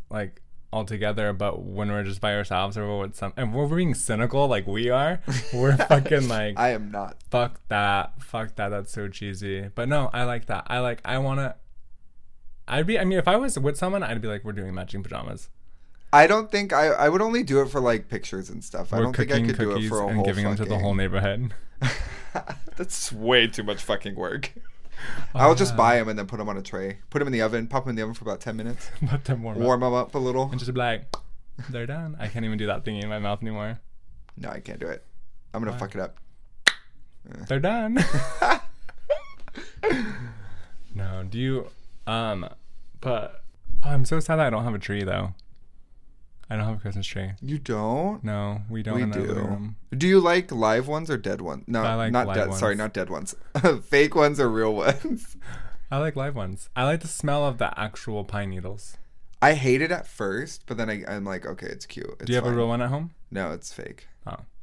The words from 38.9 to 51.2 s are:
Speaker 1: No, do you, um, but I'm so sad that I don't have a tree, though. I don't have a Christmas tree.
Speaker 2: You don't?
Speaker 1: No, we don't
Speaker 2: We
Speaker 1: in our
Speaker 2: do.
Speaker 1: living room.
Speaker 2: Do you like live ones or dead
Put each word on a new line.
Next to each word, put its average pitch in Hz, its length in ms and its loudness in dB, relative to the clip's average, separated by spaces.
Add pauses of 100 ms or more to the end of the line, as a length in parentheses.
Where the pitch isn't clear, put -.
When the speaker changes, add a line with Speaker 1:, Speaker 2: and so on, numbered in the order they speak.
Speaker 1:
No, 95 340 -2
do 107 100 -6
you, 131 280 0 (400)
um, 110 420 -2 (520)
but 117 420 -4 (400)
I'm 139 220 12
so 160 160 6
sad 160 160 4
that 156 100 6
I 123 40 4
don't 110 140 2
have 117 100 0
a 101 40 -2
tree, 101 240 -2
though. 92 320 0 (1120)
I 110 80 -4
don't 107 100 0
have 110 100 -2
a - 40 -4
Christmas 98 260 -4
tree. 95 260 -6 (100)
Speaker 2:
You 143 160 -4
don't? 127 640 -2
Speaker 1:
No, 104 460 -2
we 113 140 -6
don't 110 140 -2
Speaker 2:
We 123 60 2
Speaker 1:
in 107 100 0
our - 60 -4
Speaker 2:
do. - 80 0
Speaker 1:
living - 180 -2
room. 104 320 -4 (200)
Speaker 2:
Do 151 100 2
you 190 140 10
like 175 320 4
live 113 340 4
ones 156 240 -4
or 135 60 0
dead 98 240 -4